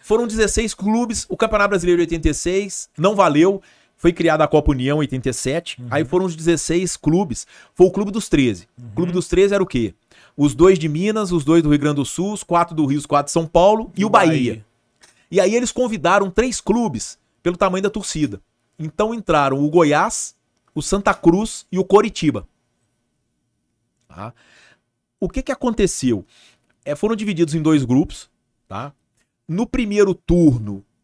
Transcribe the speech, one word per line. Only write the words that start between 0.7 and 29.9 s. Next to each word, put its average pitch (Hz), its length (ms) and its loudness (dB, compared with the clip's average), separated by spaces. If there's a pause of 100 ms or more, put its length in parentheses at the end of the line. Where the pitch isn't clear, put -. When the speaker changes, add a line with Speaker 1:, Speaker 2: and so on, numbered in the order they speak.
Speaker 1:
clubes. 220 560 -2
O 185 80 -8
Campeonato 214 340 0
Brasileiro 175 280 2
de 170 60 2
oitenta 165 240 -2
e 151 60 0
seis 190 600 -4
não 196 200 2
valeu. 185 440 4 (360)
Foi 175 160 2
criada 160 320 2
a - 20 0
Copa 151 240 2
União 135 280 0
em - 20 0
oitenta 131 300 -4
e - 20 -4
sete. 139 480 -6
Speaker 2:
Uhum. 123 100 -14
Speaker 1:
Aí 147 140 -2
foram 185 220 -2
os 165 100 -6
dezesseis 165 600 -2
clubes. 160 520 -2 (260)
Foi - 120 6
o 165 40 2
Clube 196 220 -4
dos 214 160 -6
treze. 120 400 0 (100)
Speaker 2:
Uhum. 123 120 -20
Speaker 1:
O 101 40 -18
Clube 175 160 -2
dos 175 160 -2
treze 196 280 2
era 196 80 2
o 180 40 -2
quê? 113 280 -4 (420)
Os 139 180 2
dois 175 240 6
de 156 100 -2
Minas, 190 440 -2
os 160 120 -2
dois 160 200 4
do 151 60 0
Rio 147 100 4
Grande 147 160 0
do 139 80 -2
Sul, 190 280 -6
os 202 120 -10
quatro 170 320 -2
do 151 100 0
Rio, 143 120 0
os - 80 -10
quatro 143 200 0
de - 60 -8
São 165 140 -2
Paulo 202 500 2
e 190 80 -2
o 220 60 -2
Speaker 2:
Bahia. 196 200 4
Speaker 1:
Bahia. 123 360 -2 (640)
E 175 100 2
aí 190 120 2
eles 240 200 0
convidaram 196 580 0
três 240 300 -2
clubes 208 580 -4 (240)
pelo 175 140 -2
tamanho 190 260 0
da 202 80 -2
torcida. 151 500 -6 (380)
Então 208 360 -4
entraram 147 500 0
o 151 60 0
Goiás, 160 640 0 (380)
o 151 80 -6
Santa 196 320 -2
Cruz 185 580 0
e 180 60 -2
o 190 60 0
Coritiba. 190 600 0 (1600)
Tá? 104 260 -16 (840)
O 185 100 -2
que - 140 -6
que - 100 -6
aconteceu? 170 720 -2 (580)
É, 143 100 -4
foram 220 220 -2
divididos 170 380 -2
em 160 80 -2
dois 151 220 4
grupos, 127 440 0 (400)
tá? 117 240 -12 (560)
No 185 160 -2
primeiro 208 480 0